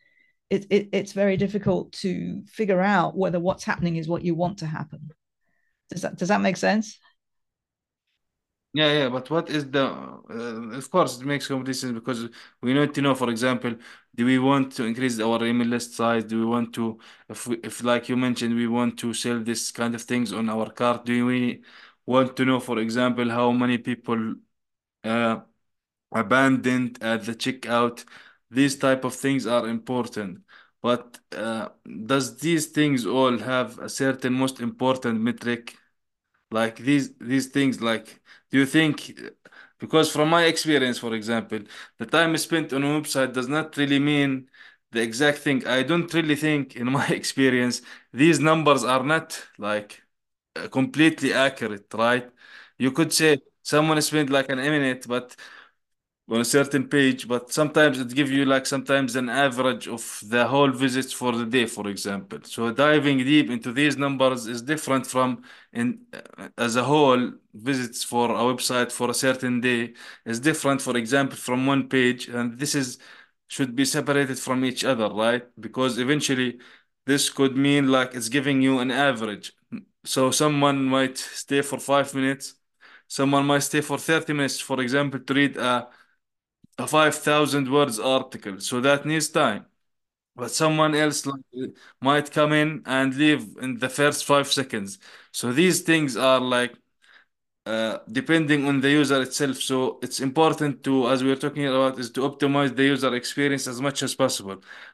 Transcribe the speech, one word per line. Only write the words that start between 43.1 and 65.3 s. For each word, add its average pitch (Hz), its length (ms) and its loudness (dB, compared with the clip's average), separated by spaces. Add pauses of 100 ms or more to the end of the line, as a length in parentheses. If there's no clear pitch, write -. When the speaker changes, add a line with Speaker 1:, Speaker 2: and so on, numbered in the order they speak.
Speaker 2:
does 123 140 -2
not 156 280 -4
really 139 240 2
mean 143 480 0 (440)
the 113 100 -2
exact 135 380 2
thing. 135 280 0
I 127 160 2
don't 165 300 -2
really 160 220 2
think, 147 400 -2
in 123 160 -4
my 135 160 0
<laughs> 160 120 -2
experience, 123 640 0 (320)
these 147 260 4
numbers 147 440 4
are 127 200 0
not, 156 400 -4 (140)
like, 104 440 -6 (540)
uh, 85 140 -10
completely 135 640 2
accurate, 117 600 -2
right? 120 360 0 (480)
You 131 140 0
could 156 200 0
say 156 280 4 (220)
someone 151 400 2
spent, 151 280 0
like, 135 200 0
an 131 100 -2
minute, 135 480 -2
but 123 280 -6 (920)
on 113 140 0
a 120 40 0
certain 139 420 2
page, 131 400 2
but 120 240 -4
sometimes 151 480 4
it 120 160 -6
gives 135 160 0
you, 139 140 2
like, 135 200 2
sometimes 135 500 0
an 127 140 -2
average 127 580 0
of - 380 -10
the 117 220 2
whole 139 240 4
visits 127 420 -2
for 123 200 -2
the 117 120 -4
day, 117 220 2
for 104 200 -8
example. 98 560 -8
So 117 280 -4
diving 139 480 4
deep 135 320 4
into 123 200 -6
these 139 240 2
numbers 131 520 0
is 117 160 -8
different 135 420 -2
from 127 380 0 (280)